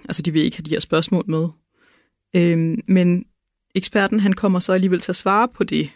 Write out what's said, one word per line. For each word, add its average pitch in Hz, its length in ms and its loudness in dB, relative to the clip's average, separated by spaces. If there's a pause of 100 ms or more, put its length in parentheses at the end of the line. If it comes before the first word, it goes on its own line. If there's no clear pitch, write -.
Altså, - 160 -4
de 165 100 -2
vil 156 100 2
ikke - 160 -2
have 160 60 -14
de 151 60 -10
her 156 100 -2
spørgsmål 165 480 0
med. 160 200 -2 (880)
Øh, 165 420 2 (100)
men 180 380 2 (500)
eksperten, 196 440 0
han 196 140 2
kommer 185 260 0
så 185 140 0
alligevel 185 260 2
til 185 120 -6
at 180 40 -2
svare 208 380 2
på - 100 -2
det 151 320 -4